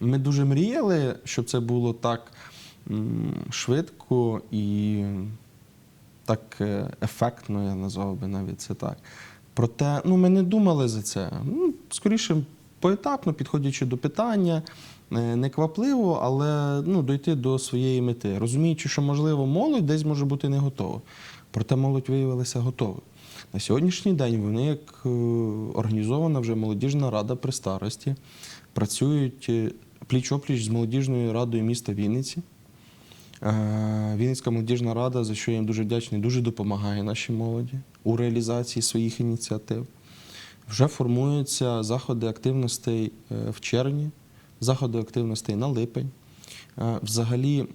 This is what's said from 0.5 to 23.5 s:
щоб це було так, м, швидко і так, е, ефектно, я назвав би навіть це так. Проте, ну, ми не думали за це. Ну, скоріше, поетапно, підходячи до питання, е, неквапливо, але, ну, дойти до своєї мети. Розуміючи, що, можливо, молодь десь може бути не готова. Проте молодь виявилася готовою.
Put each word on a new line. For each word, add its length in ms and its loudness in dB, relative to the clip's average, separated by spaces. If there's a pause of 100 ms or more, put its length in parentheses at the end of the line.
щоб 200 -2
це 160 0
було 320 2
так, 400 -2 (580)
м, 440 -2 (160)
швидко 1000 0
і 540 0 (1200)
так, 360 -2
е, 300 -2 (120)
ефектно, 640 -2
я 100 -2
назвав 420 -4
би 100 -6
навіть 340 -6
це 140 -8
так. 220 -6 (580)
Проте, 500 2
ну, 120 6
ми 120 6
не 140 6
думали 460 4
за 140 -2
це. 280 -4 (140)
Ну, 300 0 (160)
скоріше, 460 2 (440)
поетапно, 520 2
підходячи 540 -2
до 100 0
питання, 680 2 (500)
е, 240 0
неквапливо, 880 2
але, 640 2
ну, 160 2
дойти 320 2
до 240 2
своєї 440 2
мети. 360 0
Розуміючи, 500 2
що, 140 0
можливо, 440 2
молодь 400 2
десь 180 2
може 200 0
бути 240 0
не 100 2
готова. 420 -2 (500)
Проте 260 2
молодь 320 2
виявилася 520 0
готовою. 420 -2 (500)